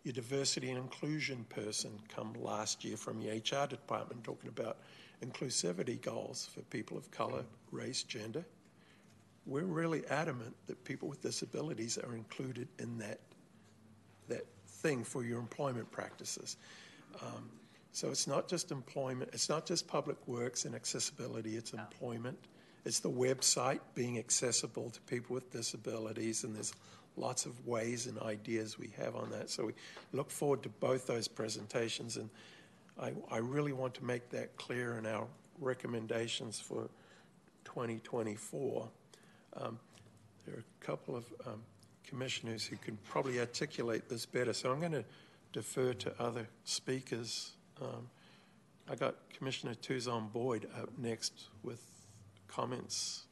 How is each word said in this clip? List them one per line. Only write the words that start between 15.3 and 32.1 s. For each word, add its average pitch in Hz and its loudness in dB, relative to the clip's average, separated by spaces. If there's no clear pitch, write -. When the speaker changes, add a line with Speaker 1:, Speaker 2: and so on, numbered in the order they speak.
Speaker 1:
employment 120 0
practices. - -4
Um, 117 -6
so - 2
it's 135 4
not - 4
just 175 2
employment, 131 0
it's - 2
not 160 4
just 170 2
public 147 2
works 120 2
and 120 -2
accessibility, 117 0
it's - -4
Speaker 2:
No. 110 -4
Speaker 1:
employment. 117 -4
It's - 4
the - 2
website 127 6
being 120 2
accessible 117 4
to - -12
people 120 -2
with 127 -4
disabilities, 113 0
and 110 -2
there's 104 -2
lots 123 2
of 123 -6
ways 117 2
and 107 -4
ideas 110 0
we 107 -6
have 117 0
on 113 0
that. 107 -2
So - 2
we 120 0
look 139 0
forward 139 4
to 123 -6
both 127 4
those 117 2
presentations, 110 0